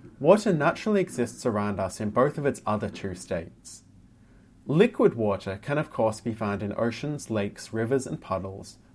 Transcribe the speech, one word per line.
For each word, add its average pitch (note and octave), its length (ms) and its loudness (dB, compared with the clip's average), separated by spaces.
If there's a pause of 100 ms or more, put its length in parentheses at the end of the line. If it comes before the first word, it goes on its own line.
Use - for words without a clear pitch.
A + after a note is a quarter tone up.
(200)
water G3 340 6
naturally D3 480 2
exists - 440 -4
around G#2 340 0
us F#2+ 200 -4
in G#2+ 100 -2
both C3 300 2
of C#3+ 80 0
its B2+ 180 -2
other G#2 240 0
two - 240 -8
states. - 720 -8 (840)
Liquid G3 500 4
water G2+ 460 -2
can C#3+ 160 -2
of - 140 -4
course A2 300 0
be A#2 120 -4
found G#2 300 -4
in G2+ 140 -4
oceans, C#3+ 520 -4
lakes, G#2 440 -4
rivers, B2 340 0
and - 140 -8
puddles, F#2+ 560 -8 (180)